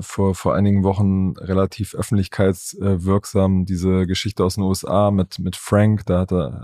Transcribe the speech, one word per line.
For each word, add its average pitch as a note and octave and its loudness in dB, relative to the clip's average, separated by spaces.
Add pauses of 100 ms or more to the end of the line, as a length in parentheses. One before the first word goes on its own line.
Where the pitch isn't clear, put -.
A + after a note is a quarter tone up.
vor, G2 -2
vor - 0
einigen G2+ 2
Wochen F#2+ 0
relativ F#2+ -2
öffentlichkeitswirksam F#2+ 0
diese F#2 0
Geschichte F#2+ -2
aus F#2 0
den G2+ -2
U F#2+ 2
S - -4
A G2+ 2
mit, F#2+ -2
mit F#2 -6
Frank. G#2 2
Da F2+ 2
hatte, E2+ -2